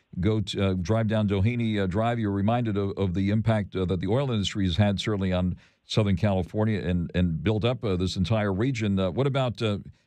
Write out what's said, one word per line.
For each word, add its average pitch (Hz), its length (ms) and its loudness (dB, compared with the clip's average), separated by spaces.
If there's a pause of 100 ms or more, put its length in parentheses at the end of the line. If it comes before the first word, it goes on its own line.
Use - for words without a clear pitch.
(200)
go 107 220 2
to, 98 300 -2
uh, - 20 0
drive 107 340 0
down 107 180 2
Doheny, 107 560 0
uh, 95 40 0
Drive, 110 320 0
you're 107 120 0
reminded 104 460 0
of, 98 220 0
of 95 160 0
the 98 160 2
impact, 107 440 0
uh, 95 120 0
that 90 140 0
the 92 80 -2
oil 131 220 0
industry 101 360 -2
has 85 100 0
had 104 240 2
certainly 98 320 -2
on 90 240 0 (280)
Southern 101 320 0
California 104 640 0
and, 87 320 -2
and 82 300 0
built 107 220 0
up, - 200 -2
uh, 95 120 0
this 90 200 -2
entire 104 360 0
region. 107 460 0
Uh, 95 120 2
what 123 160 0
about, 131 340 -2
uh, 104 180 -2 (280)